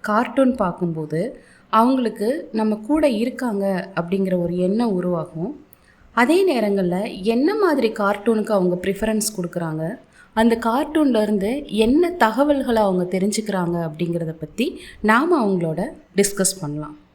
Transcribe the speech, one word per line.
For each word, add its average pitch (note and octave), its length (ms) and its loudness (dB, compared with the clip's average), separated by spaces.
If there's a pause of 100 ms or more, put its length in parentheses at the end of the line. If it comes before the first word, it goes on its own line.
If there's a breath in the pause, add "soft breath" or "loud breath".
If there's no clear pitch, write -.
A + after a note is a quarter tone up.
கார்ட்டூன் B3 540 2
பார்க்கும்போது E3 640 -4 (520 loud breath)
அவங்களுக்கு A3+ 560 2 (240)
நம்ம G#3+ 240 0
கூட D4+ 340 0
இருக்காங்க A3+ 540 -2 (300)
அப்படிங்கிற F#3 440 -2
ஒரு F3 200 -2
எண்ணம் G3+ 380 0
உருவாகும். F3 560 -4 (640 soft breath)
அதே B3 280 4
நேரங்கள்ல G3+ 520 0 (260)
என்ன B3 320 2
மாதிரி D4+ 380 2
கார்ட்டூனுக்கு G#3 640 0
அவங்க F3+ 280 2
ப்ரிஃபரன்ஸ் G#3+ 520 -2
கொடுக்குறாங்க, E3 500 -6 (520 soft breath)
அந்த A3+ 240 4
கார்ட்டூன்ல C4+ 600 2
இருந்து G#3 300 0 (260)
என்ன C#4 400 4
தகவல்களை B3 640 2
அவங்க F#3 240 2
தெரிஞ்சுக்கிறாங்க F#3+ 760 -2
அப்படிங்கிறத E3 540 -4
பத்தி F#3 320 -4 (360 loud breath)
நாம A#3+ 360 4
அவங்களோட F3+ 480 0 (300)
டிஸ்கஸ் G3 440 0
பண்ணலாம். D3 360 -8 (180)